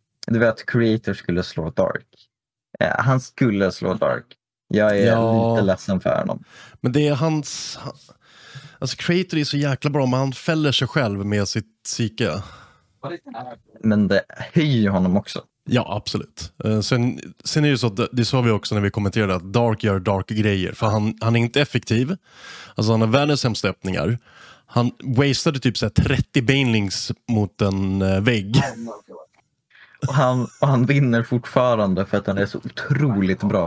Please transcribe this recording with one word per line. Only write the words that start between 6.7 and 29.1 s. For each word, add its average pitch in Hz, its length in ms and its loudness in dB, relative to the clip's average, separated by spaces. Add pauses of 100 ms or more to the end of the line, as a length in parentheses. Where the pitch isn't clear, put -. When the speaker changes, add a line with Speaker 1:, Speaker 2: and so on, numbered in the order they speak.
Speaker 2:
Men 123 120 0
det 147 160 2
är 147 60 2
hans, 151 680 -4
han, 131 120 -12 (840)
alltså - 200 -6
Creator 175 400 0
är 151 60 0
så 143 120 -4
jäkla 143 340 -2
bra, 139 160 0
men 127 120 2
han 135 140 0
fäller 151 400 0
sig 127 160 -2
själv 101 380 0
med 104 220 0
sitt - 360 -8
psyke. 104 580 -4 (1400)
Speaker 1:
Men 104 260 2
det 95 140 2 (300)
höjer 151 280 2
ju 101 80 4
honom 92 280 2
också. - 260 -4 (240)
Speaker 2:
Ja, 117 300 0
absolut. - 560 -8 (120)
Eh, 107 160 0
sen, 120 400 0 (240)
sen 151 200 0
är 147 40 2
det - 40 2
ju 123 60 0
så 120 80 0
att 101 100 -4
det, 107 160 -2
det 123 120 0
sa 131 160 0
vi 120 100 2
också 104 240 -2
när 104 80 0
vi 101 80 2
kommenterade 101 440 0
att 92 180 -6
Dark 117 320 0
gör 101 160 2
Dark-grejer. 98 720 0
För - 140 -2
han, 107 340 0
han 113 160 2
är 117 40 4
inte 117 200 0
effektiv. 127 560 0 (580)
Alltså 107 180 2
han 110 80 4
har 113 80 2
världens 143 320 2
sämsta 107 280 -2
öppningar. 92 500 -2 (480)
Han 123 240 0 (120)
wastade 139 560 0
typ 123 200 0
så - 80 -2
här 104 40 -4
trettio - 520 0
banelings 113 720 0 (160)
mot 107 340 0
en, 98 400 0
eh, 95 180 2
vägg. 107 360 0 (1500)